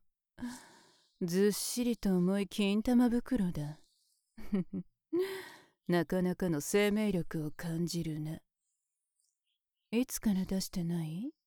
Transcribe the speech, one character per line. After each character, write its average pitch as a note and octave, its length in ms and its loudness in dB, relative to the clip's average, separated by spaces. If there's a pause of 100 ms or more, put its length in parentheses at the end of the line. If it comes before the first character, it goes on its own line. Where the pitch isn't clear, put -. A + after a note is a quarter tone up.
(1200)
ず F#3 280 4
っ - 20 2
し - 320 -2
り A#3+ 140 0
と F#3 200 2
重 F#3+ 220 4
い G3 80 -2
金 G3+ 340 2
玉 B3 280 4
袋 A3+ 420 0
だ。 D3+ 280 -6 (580)
<laughs> F#3+ 480 -4 (1000)
な F3 160 4
か F#3 200 0
な F3+ 120 0
か F#3 140 -2
の D3+ 120 0
生 G#3 280 2
命 G#3 220 0
力 E3 340 -2
を D3+ 60 -6
感 E3 340 -4
じ E3 180 -2
る D#3 160 -4
な。 D#3 200 -6 (1500)
い B3 160 2
つ - 120 -6
か G#3+ 140 2
ら F#3 120 0
出 F#3+ 160 -2
し - 80 -6
て F3 140 -4
な E3+ 220 0
い？ F3+ 260 -6 (160)